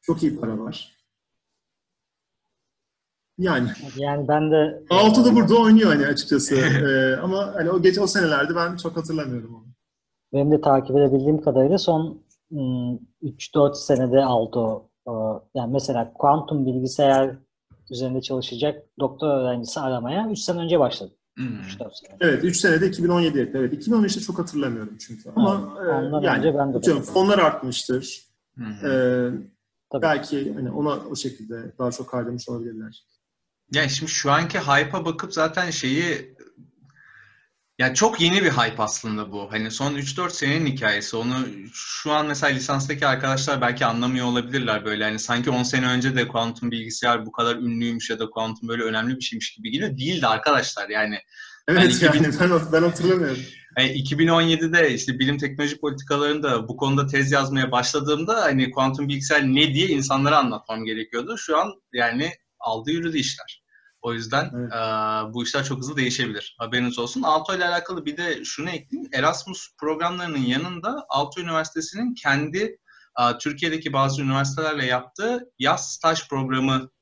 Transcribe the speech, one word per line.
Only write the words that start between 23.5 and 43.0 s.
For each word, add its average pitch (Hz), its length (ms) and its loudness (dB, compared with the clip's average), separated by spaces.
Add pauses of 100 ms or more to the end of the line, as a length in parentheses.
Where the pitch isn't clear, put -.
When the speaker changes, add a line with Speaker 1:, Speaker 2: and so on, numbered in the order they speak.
Speaker 1:
Evet, 131 180 0
iki 147 180 -6
bin 233 60 4
on 214 80 6
üçte - 160 -2
çok 180 180 -6
hatırlamıyorum 123 580 -6 (100)
çünkü. - 300 -16
Ama, 202 460 0
Speaker 2:
Evet, 175 80 -2
Speaker 1:
e, - 20 2 (140)
Speaker 2:
ondan 147 160 -2
Speaker 1:
yani, 147 160 2
Speaker 2:
önce 143 200 2
ben 139 140 0
de 120 60 -2
Speaker 1:
atıyorum, 147 240 2
Speaker 2:
hatırlamıyorum. - 120 -12
Speaker 1:
fonlar 196 240 4
artmış. 143 520 0
Speaker 3:
Hı - 720 -8
hı. 107 240 -8
Speaker 1:
Ee, 127 420 2 (640)
Speaker 2:
Tabii. 135 100 -2
Speaker 1:
belki 147 520 0
hani 127 160 -6
ona 147 200 -2 (200)
o 139 60 -8
şekilde 113 640 -10
daha 123 120 -2
çok 127 220 -10
harcamış 120 360 -6
olabilirler. 113 540 -12 (720)
Speaker 3:
Yani 143 160 2
şimdi 151 220 -6
şu - 200 0
anki 165 260 2
hype'a 147 460 2
bakıp 165 300 -6
zaten 165 360 0
şeyi, 156 640 -2 (1400)
yani 131 160 0
çok 220 260 2
yeni 180 240 4
bir 160 60 4
hype 117 320 0
aslında 107 500 -4
bu. 101 200 -10
Hani 110 180 -4
son 143 240 -4
üç 139 220 -6
dört 180 180 -4
senenin 151 320 0
hikayesi. 107 500 -2
Onu 120 180 -2 (380)
şu - 400 -6
an 151 140 2
mesela 143 280 0
lisanstaki 139 520 -2